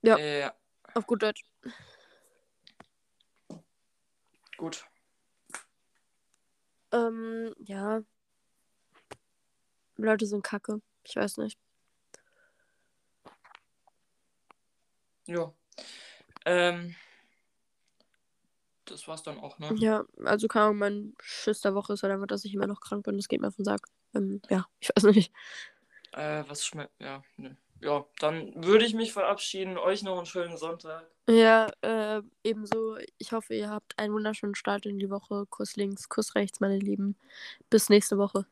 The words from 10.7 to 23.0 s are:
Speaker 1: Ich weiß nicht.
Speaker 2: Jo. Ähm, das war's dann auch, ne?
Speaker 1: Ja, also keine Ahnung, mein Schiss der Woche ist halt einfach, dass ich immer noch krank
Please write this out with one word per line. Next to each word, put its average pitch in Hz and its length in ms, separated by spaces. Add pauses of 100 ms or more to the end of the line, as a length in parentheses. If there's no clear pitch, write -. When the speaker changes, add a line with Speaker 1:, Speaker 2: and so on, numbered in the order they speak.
Speaker 1:
Ich - 120
weiß - 220
nicht. 220 200 (3750)
Speaker 2:
Jo. 170 280 (920)
Ähm, 175 500 (1900)
das - 240
war's 160 140
dann 151 160
auch, 143 200
ne? 151 200
Speaker 1:
Ja, 220 260 (200)
also 214 220
keine 214 200
Ahnung, 208 120
mein 208 420
Schiss - 420
der 202 120
Woche 202 200
ist 202 80
halt 196 100
einfach, 196 140
dass 202 180
ich 196 100
immer 196 120
noch 202 140
krank 208 240